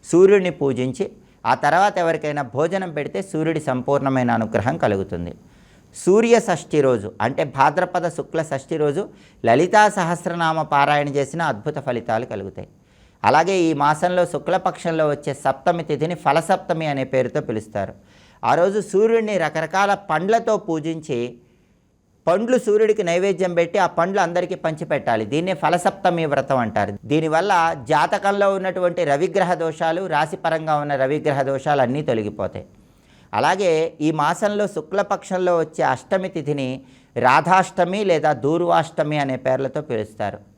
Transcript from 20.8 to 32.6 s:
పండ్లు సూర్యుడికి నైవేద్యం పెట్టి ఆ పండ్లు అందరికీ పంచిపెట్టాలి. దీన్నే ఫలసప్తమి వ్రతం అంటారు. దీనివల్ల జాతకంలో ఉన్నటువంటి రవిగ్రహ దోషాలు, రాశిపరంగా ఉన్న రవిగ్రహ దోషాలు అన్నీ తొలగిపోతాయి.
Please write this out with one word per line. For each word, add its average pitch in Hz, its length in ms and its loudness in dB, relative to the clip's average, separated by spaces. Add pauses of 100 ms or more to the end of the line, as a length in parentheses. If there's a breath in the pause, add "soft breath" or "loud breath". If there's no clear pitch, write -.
పండ్లు 226 380 2
సూర్యుడికి 214 420 2
నైవేద్యం 180 500 0
పెట్టి 170 260 0
ఆ - 20 4 (120)
పండ్లు 190 260 0
అందరికీ 175 320 -2 (100)
పంచిపెట్టాలి. 151 680 -2
దీన్నే 175 300 -2
ఫలసప్తమి 170 720 0
వ్రతం 135 300 0
అంటారు. 104 280 -2 (200)
దీనివల్ల 160 400 0 (400)
జాతకంలో 202 560 2 (100)
ఉన్నటువంటి 180 440 -2 (100)
రవిగ్రహ 175 500 2
దోషాలు, 165 400 -2 (120)
రాశిపరంగా 156 680 0
ఉన్న 143 200 -2
రవిగ్రహ 143 460 0
దోషాలు 139 360 0
అన్నీ 131 240 -2
తొలగిపోతాయి. 104 560 -4 (760 soft breath)